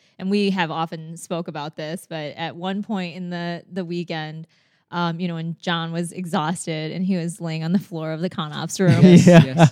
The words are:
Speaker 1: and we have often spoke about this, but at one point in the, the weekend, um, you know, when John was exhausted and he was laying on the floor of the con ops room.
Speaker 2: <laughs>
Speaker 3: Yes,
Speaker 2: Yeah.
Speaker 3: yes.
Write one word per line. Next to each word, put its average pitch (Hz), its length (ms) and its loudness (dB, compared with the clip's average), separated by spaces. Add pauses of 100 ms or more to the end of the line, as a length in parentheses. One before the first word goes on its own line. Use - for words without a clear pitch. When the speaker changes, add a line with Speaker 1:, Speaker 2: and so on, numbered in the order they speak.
(180)
Speaker 1:
and 185 120 -8
we 202 200 2
have 180 220 -2
often 160 440 -8
spoke 170 320 -8
about 156 300 -10
this, 156 320 -10
but 151 260 -10
at 160 200 -10
one 190 280 -6
point 185 320 -6
in 180 140 -10
the, 175 420 -8
the 180 140 -8
weekend, 160 600 -8 (460)
um, 170 280 -2
you 180 100 -4
know, 170 60 -6
when 165 260 -6
John 165 320 -4
was 170 180 -4
exhausted 160 800 -6
and 180 140 -4
he 190 100 0
was 170 240 -6
laying 160 240 -6
on 160 80 -4
the 196 80 2
floor 160 320 -8
of 156 80 -8
the 180 100 -4
con 156 220 -8
ops 147 280 -8
room. 180 220 6
Speaker 2:
<laughs> - 20 10
Speaker 3:
Yes, 180 240 10
Speaker 2:
Yeah. 170 180 12
Speaker 3:
yes. 143 260 4